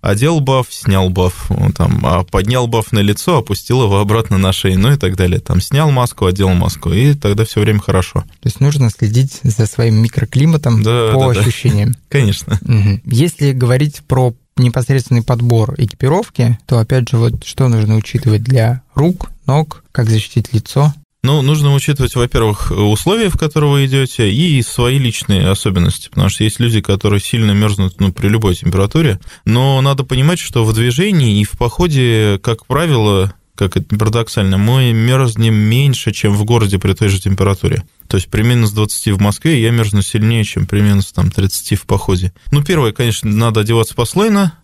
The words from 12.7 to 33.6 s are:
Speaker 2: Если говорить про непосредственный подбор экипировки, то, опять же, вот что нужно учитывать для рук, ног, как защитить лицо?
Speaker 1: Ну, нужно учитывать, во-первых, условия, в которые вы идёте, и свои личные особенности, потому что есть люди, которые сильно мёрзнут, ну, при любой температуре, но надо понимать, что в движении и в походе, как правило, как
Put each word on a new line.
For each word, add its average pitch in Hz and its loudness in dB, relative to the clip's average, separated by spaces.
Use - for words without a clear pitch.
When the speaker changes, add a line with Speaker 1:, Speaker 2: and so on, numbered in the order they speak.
Speaker 2:
Если 139 0
говорить 127 0
про 127 0
непосредственный 123 2
подбор 117 0
экипировки, 123 0
то, 120 2
опять 120 0
же, 120 0
вот 113 0
что - -2
нужно 110 2
учитывать 107 0
для 123 0
рук, 175 0
ног, 151 -2
как 113 -2
защитить 110 -2
лицо? 139 0
Speaker 1:
Ну, 139 0
нужно 143 2
учитывать, 135 -2
во-первых, 120 0
условия, 107 0
в 151 -2
которые 147 0
вы 139 2
идёте, 131 0
и 143 2
свои 123 0
личные 117 0
особенности, 92 -2
потому 95 0
что - -4
есть 107 -2
люди, 113 0
которые 101 0
сильно 113 0
мёрзнут, 101 0
ну, 98 2
при - -2
любой 104 0
температуре, 101 0
но 131 2
надо 135 0
понимать, 135 0
что - -2
в 107 0
движении 120 2
и 104 2
в 101 -4
походе, 120 0
как 113 -4
правило, 110 0
как 98 -2